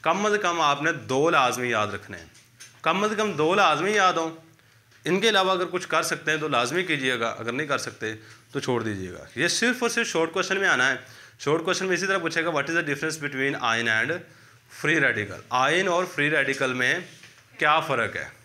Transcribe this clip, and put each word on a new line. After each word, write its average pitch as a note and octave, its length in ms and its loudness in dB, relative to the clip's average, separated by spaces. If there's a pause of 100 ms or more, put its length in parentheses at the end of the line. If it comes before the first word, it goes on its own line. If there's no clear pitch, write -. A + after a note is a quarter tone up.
कम F#3 200 0
अज़ G#3 120 2
कम F3 240 0
आपने D3 320 2
दो C3 380 0
लाजमी B2 420 2
याद G#2 220 0
रखने G2 220 -12
हैं, E2 140 -18 (540)
कम F3+ 200 2
अज़ G#3+ 100 0
कम G#3 180 0
दो D#3 220 2
लाजमी F#3 420 4
याद F#3 200 4
हों। E3 140 -2 (760)
इनके F#3 220 2
अलावा F#3+ 240 4
अगर F#3 120 0
कुछ F3 200 -4
कर D#3+ 180 0
सकते D#3+ 280 -4
हैं D#3 100 0
तो D3+ 80 -4
लाजमी C3 340 0
कीजिएगा, C3 460 0
अगर A2 240 -6
नहीं C#3+ 140 -4
कर C#3 120 -2
सकते A2 400 -8 (340)
तो C#3 80 -4
छोड़ B2 220 0
दीजिएगा। F#2+ 440 -6 (120)
ये D#3 100 0
सिर्फ A#3+ 340 0
और A#3 80 0
सिर्फ A#3 180 -2
short E3 240 0
question F#3+ 260 -2
में G3 100 2
आना C3 160 4
है। C3 220 0 (340)
Short D#3+ 240 0
question F3+ 220 -2
में F#3 100 0
इसी F3+ 100 -4
तरह G3 120 2
पूछेगा, E3 320 -2
"What C#3+ 140 0
is C#3 60 -6
the E3+ 120 2
difference D3+ 340 -4
between C3+ 480 -4
ion A2+ 260 2
and A2+ 220 0 (680)
free D3+ 220 2
radical?" G#2 380 0 (120)
आयन D3+ 360 2
और F3+ 180 0
free D3 220 -2
radical C3+ 460 0
में C#3 340 0 (500)
क्या D#3 220 4
फ़र्क A#2 360 -2
है? D2+ 160 -8 (120)